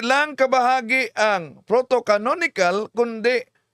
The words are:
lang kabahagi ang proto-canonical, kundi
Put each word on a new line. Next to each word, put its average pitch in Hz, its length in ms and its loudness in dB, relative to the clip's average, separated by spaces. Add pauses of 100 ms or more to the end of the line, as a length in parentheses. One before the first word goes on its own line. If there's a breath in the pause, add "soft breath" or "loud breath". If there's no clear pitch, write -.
lang 277 320 0
kabahagi 254 800 0
ang 196 480 -2
proto-canonical, 220 1300 0
kundi 233 480 -2 (320)